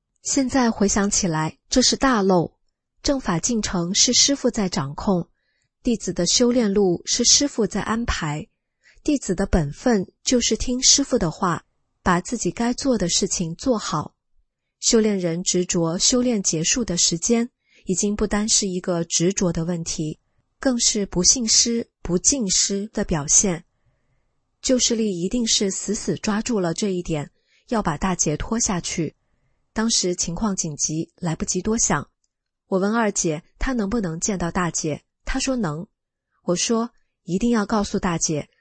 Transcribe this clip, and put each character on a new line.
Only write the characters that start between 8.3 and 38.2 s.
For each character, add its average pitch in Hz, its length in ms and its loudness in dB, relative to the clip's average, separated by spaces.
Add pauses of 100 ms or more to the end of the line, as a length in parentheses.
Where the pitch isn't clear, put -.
弟 294 140 2
子 - 180 -2
的 196 100 0
本 147 280 2
分 220 360 0 (140)
就 247 160 4
是 226 160 0
听 247 260 -2
师 - 220 6
父 254 160 0
的 165 100 0
话， 170 360 -2 (360)
把 180 200 4
自 - 160 -6
己 185 120 -2
该 233 240 -2
做 254 240 0
的 175 120 0
事 - 180 0
情 165 280 -4
做 247 220 0
好。 - 380 -4 (640)
修 226 220 4
炼 214 180 2
人 175 240 -2
执 180 220 0
着 170 340 -2
修 247 220 2
炼 240 200 0
结 160 220 -2
束 233 220 0
的 - 100 -4
时 170 220 0
间， 233 320 0 (340)
已 190 100 -2
经 202 220 0
不 214 100 -2
单 208 220 -2
是 - 180 2
一 180 140 -4
个 175 240 -2
执 170 300 0
着 180 180 0
的 165 140 -2
问 170 180 -4
题， 156 380 -6 (360)
更 247 220 0
是 208 260 0
不 180 160 -2
信 233 240 2
师、 233 460 0 (100)
不 170 160 -2
敬 214 320 0
师 196 440 -2
的 214 100 -2
表 151 240 -2
现。 175 380 2 (960)
救 254 180 2
世 240 160 2
力 208 260 -2
一 180 60 -2
定 240 180 0
是 220 240 2
死 - 240 -4
死 185 220 -4
抓 208 260 -2
住 220 200 0
了 170 120 0
这 196 200 -2
一 180 100 -4
点， 156 260 -4 (380)
要 220 160 -2
把 151 140 0
大 190 180 0
姐 156 220 0
拖 - 200 -4
下 185 220 0
去。 - 380 -6 (560)
当 226 180 0
时 180 240 0
情 175 180 -6
况 190 220 -2
紧 156 220 -6
急， 160 400 -4
来 160 180 -2
不 - 80 -6
及 185 180 -4
多 220 160 0
想。 - 320 -2 (580)
我 190 120 0
问 202 140 0
二 226 180 0
姐， 165 320 -2 (140)
她 269 160 -2
能 208 160 -2
不 233 100 0
能 165 220 -4
见 196 180 -2
到 175 100 -2
大 175 220 -2
姐？ - 320 -4 (220)
她 - 160 -2
说 262 160 -2
能。 170 300 -4 (560)
我 180 120 0
说， 226 360 0 (320)
一 170 140 -2
定 233 120 2
要 220 160 2
告 208 180 0
诉 202 160 -2
大 175 180 -2
姐， 156 300 -2 (140)